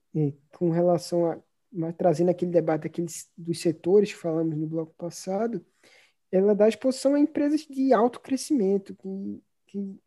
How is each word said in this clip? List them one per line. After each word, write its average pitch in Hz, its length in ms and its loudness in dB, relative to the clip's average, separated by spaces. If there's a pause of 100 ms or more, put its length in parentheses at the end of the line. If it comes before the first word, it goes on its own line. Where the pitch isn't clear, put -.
(160)
é, 151 160 2 (260)
com 175 120 0
relação 170 600 0
a, - 80 -8 (340)
mas 170 220 -6
trazendo 175 360 2
aquele 175 200 -2
debate 165 360 0
aqueles, - 500 -8
dos 170 240 -6
setores 185 520 2
que - 60 -18
falamos 160 380 -2
no 156 100 -4
bloco 160 320 -6
passado, 190 680 -6 (680)
ela 196 220 4
dá 214 140 6
exposição 262 460 0
a 294 60 2
empresas 294 400 2
de 269 320 0
alto 233 280 2
crescimento, 202 760 -2
que, 196 480 -10 (240)
que 196 400 -10